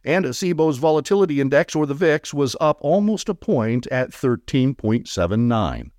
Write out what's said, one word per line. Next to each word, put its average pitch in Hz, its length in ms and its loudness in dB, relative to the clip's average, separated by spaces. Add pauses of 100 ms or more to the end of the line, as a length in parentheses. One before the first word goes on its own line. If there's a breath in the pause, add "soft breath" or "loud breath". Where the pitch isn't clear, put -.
and 175 220 0
cboe's 156 540 0
Volatility 156 640 2
Index, 139 320 2
or 151 100 2
the 143 80 -4
vix, 147 400 0
was 143 260 -2
up 151 220 0
almost 208 480 0
a 202 60 -4
point 120 540 -2
at 127 260 -4
thirteen 131 600 0
point 113 340 -2
seven 101 380 0
nine. 82 520 -2